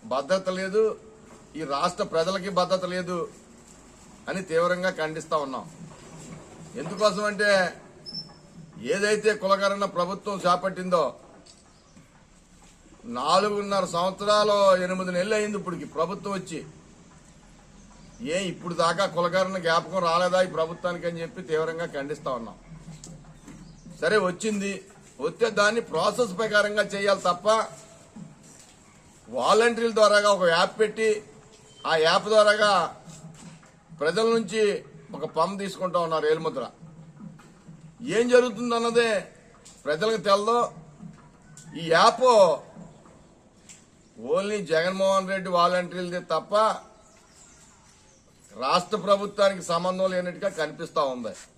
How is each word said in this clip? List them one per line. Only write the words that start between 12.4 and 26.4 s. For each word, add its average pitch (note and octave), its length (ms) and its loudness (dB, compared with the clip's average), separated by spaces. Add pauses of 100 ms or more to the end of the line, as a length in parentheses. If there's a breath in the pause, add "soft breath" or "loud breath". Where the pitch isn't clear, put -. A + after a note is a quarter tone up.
నాలుగున్నర G3 760 2
సంవత్సరాలు G3+ 600 2 (300)
ఎనిమిది F#3 320 -4
నెలలు G3 200 0
అయింది G#3 220 -2
ఇప్పటికి E3 280 -8 (100)
ప్రభుత్వం F#3+ 400 -4
వచ్చి, D#3+ 220 -10 (1700)
ఏ F3+ 60 0 (140)
ఇప్పుడు E3 280 -8
దాకా E3+ 240 2 (100)
కులగణన F#3 520 0
జ్ఞాపకం E3 400 0
రాలేదా F3+ 400 2
ఈ - 100 -6
ప్రభుత్వానికి E3 520 -4
అని E3+ 140 -8
చెప్పి E3+ 280 -12
తీవ్రంగా D#3+ 440 -2
ఖండిస్తా D3 440 -6
ఉన్నాం. G#2+ 180 -14 (1400)
సరే F#3+ 160 2 (120)
వచ్చింది, G3 440 -4 (520)
వస్తే E3 220 -2 (140)
దాన్ని G#3+ 320 2
ప్రాసెస్ G3 480 0